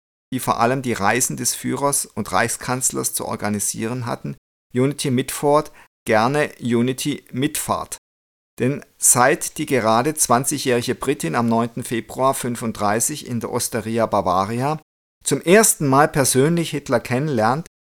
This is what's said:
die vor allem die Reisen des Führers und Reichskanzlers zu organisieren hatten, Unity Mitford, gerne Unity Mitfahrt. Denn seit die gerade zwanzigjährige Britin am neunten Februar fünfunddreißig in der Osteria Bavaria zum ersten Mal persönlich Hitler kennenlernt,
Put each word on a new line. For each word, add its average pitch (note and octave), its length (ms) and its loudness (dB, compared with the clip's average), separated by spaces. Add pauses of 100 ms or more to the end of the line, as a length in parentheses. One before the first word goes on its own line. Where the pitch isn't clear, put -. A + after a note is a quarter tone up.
(320)
die B2+ 80 -4
vor - 200 -2
allem B2 220 2
die A#2+ 100 -2
Reisen A2 440 0
des - 180 -2
Führers C3 500 -2
und - 280 -8
Reichskanzlers B2+ 800 -2
zu - 120 -6
organisieren A2 800 -4
hatten, C3+ 300 -8 (360)
Unity C#3 380 0
Mitford, C#3+ 600 0 (340)
gerne A#2 560 2
Unity A#2+ 720 0
Mitfahrt. B2 640 -4 (640)
Denn C3 240 -2 (140)
seit C3+ 600 2
die D3+ 80 -4
gerade A#2+ 480 2
zwanzigjährige B2 800 0
Britin D3+ 400 -4
am A#2+ 140 0
neunten A#2 340 -2
Februar C3 520 -2
fünfunddreißig A#2 920 -2
in A#2 140 -6
der A2+ 100 -6
Osteria A2+ 560 -2
Bavaria G#2 760 0 (440)
zum D3 180 0
ersten F#3 460 4
Mal C#3 180 6
persönlich D3+ 640 2
Hitler C#3 300 -2
kennenlernt, B2+ 640 0 (220)